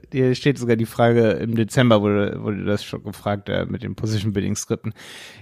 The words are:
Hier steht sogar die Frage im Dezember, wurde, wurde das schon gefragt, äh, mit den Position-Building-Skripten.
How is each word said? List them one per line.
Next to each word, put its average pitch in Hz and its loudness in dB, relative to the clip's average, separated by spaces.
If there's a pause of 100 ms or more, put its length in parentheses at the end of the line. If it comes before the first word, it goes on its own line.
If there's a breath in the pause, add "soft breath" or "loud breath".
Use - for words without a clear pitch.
(100)
Hier 127 2
steht 131 0
sogar 120 2
die 113 -2
Frage 117 4
im 110 -2
Dezember, 113 4
wurde, 104 0
wurde 104 -4
das 101 -2
schon - -12
gefragt, 104 -6
äh, 92 -2
mit 95 -8
den 101 -8
Position-Building-Skripten. 104 -4 (480 loud breath)